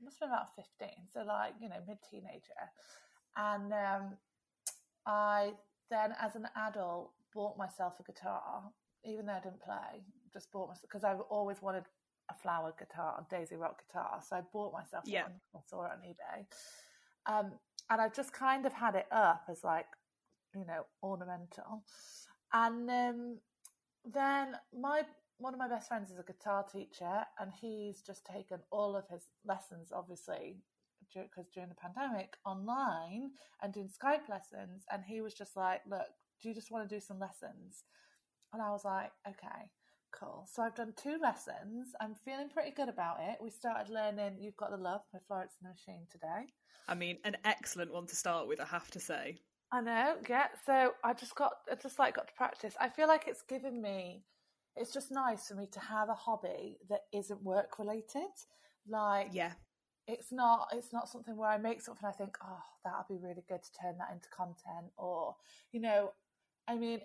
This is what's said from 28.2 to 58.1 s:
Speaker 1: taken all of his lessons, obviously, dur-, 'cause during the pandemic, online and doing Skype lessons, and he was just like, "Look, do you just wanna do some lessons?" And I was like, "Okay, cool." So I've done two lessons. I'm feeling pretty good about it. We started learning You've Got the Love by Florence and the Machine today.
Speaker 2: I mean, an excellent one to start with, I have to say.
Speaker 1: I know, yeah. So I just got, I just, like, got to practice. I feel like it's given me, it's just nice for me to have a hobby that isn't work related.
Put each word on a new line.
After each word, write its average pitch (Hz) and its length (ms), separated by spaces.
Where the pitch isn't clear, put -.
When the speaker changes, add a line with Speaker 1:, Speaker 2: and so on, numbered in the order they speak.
Speaker 1:
taken 185 460
all 202 260
of 190 120
his 175 200
lessons, 185 480
obviously, 180 680
dur-, 190 160
'cause 180 220
during 180 180
the 175 60
pandemic, 220 720
online 208 880
and 202 140
doing 196 140
Skype 294 400
lessons, 190 600
and 196 140
he 220 160
was 214 140
just - 220
like, 185 300
"Look, 190 220
do 220 80
you 226 60
just 220 160
wanna 220 180
do 208 120
some 196 180
lessons?" - 640
And 220 100
I 208 80
was 202 140
like, 190 280
"Okay, - 440
cool." - 340
So - 160
I've 226 140
done 226 180
two 294 240
lessons. 247 840
I'm 220 140
feeling 269 360
pretty 285 220
good 277 160
about - 320
it. 214 220
We 226 80
started 214 420
learning 208 460
You've 202 180
Got 202 140
the 202 60
Love 190 260
by 190 80
Florence 185 400
and 180 80
the 180 60
Machine 175 340
today. 175 460
Speaker 2:
I 175 80
mean, 175 300
an 202 200
excellent 175 480
one 175 160
to - 80
start 170 320
with, 151 120
I 160 60
have - 260
to 175 80
say. 147 420
Speaker 1:
I 247 80
know, 233 380
yeah. 262 200
So 262 360
I 240 120
just 240 200
got, - 200
I 269 40
just, - 240
like, 277 160
got - 140
to - 60
practice. - 460
I 254 80
feel 311 200
like 311 180
it's - 160
given 262 400
me, 190 420
it's 240 160
just 277 180
nice 254 380
for 208 60
me 196 140
to 196 120
have 214 280
a 226 60
hobby 202 640
that 202 140
isn't 202 300
work 196 360
related. 220 520